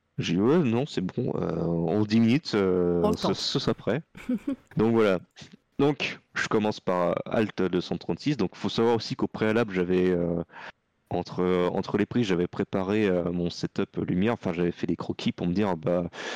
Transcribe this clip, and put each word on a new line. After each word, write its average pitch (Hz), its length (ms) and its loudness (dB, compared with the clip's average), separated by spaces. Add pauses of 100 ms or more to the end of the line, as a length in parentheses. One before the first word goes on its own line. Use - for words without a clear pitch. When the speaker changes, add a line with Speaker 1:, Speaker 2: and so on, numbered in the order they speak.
(180)
Speaker 1:
J'ai 87 180 -2
dit, « 92 60 2
Ouais, 139 180 4
non, 123 280 2
c'est - 140 -4
bon, - 340 -4
euh, 85 260 -2
en 85 420 0
dix 107 180 2
minutes, 117 340 2
euh, 90 460 2
Speaker 2:
Prends 85 100 2
le 85 60 -2
Speaker 1:
ce, - 100 -4
Speaker 2:
temps. 95 60 0
Speaker 1:
ce - 260 -4
sera 113 140 -2
prêt. » 123 280 -4 (460)
Speaker 2:
<laughs> - 300 -8
Speaker 1:
Donc 113 160 4
voilà. 104 260 4 (600)
Donc, 139 400 0 (160)
je - 120 -4
commence 107 320 0
par, 90 320 0
euh, - 20 -2 (120)
Alt 107 380 -2
deux 90 180 2
cent 87 160 -4
trente-six. 127 400 -4
Donc, 92 180 -2
faut 101 140 -6
savoir 117 260 2
aussi 113 200 -4
qu'au 98 120 0
préalable, 110 460 0
j'avais, 90 360 2
euh, 85 320 0 (680)
entre, 90 300 -4
euh, 90 280 2
entre 95 280 -2
les 101 100 4
prises, 123 200 0
j'avais 87 200 2
préparé, 101 580 -2
euh, 87 260 2
mon 87 200 -2
setup - 460 -6
lumière. 92 360 0
Enfin, 95 200 -4
j'avais 87 180 0
fait - 160 -6
des 85 100 0
croquis - 340 -4
pour - 160 -6
me 123 60 0
dire, 107 240 0
bah, 87 320 -2 (260)